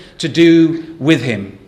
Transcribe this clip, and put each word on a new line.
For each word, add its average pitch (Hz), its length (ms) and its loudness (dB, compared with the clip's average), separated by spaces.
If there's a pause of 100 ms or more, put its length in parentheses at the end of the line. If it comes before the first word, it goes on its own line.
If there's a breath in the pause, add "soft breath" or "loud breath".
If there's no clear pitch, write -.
(180 loud breath)
to 160 100 -6
do 165 720 2
with 139 220 0
him. 101 460 -8